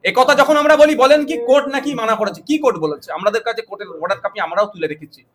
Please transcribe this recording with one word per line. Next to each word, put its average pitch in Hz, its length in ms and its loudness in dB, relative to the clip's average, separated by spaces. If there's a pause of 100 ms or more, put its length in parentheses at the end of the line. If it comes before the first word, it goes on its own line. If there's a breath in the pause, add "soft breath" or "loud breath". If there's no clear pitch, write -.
এ 277 120 -2
কথা 254 200 4
যখন 285 220 4
আমরা 302 200 4
বলি, 302 180 6
বলেন 277 320 4
কি 311 100 -6 (100)
কোর্ট 277 220 2
নাকি 277 260 -6
মানা 226 200 -2
করেছে। 202 280 -6
কি 302 160 -2
কোর্ট 240 200 0
বলেছে? 151 340 -8
আমাদের 202 300 -4
কাছে 226 200 -6
কোর্টের 202 260 -16
অর্ডার 170 300 -8
কপি - 220 -10
আমরাও 180 260 -2
তুলে 175 200 -8
রেখেছি 151 380 -14 (100)